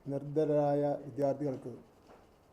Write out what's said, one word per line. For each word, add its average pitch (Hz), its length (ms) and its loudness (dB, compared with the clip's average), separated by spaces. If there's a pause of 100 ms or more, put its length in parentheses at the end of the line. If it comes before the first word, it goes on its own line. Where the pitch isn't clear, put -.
(120)
നിർധനരായ 147 720 2 (220)
വിദ്യാർത്ഥികൾക്ക് 135 680 -2 (800)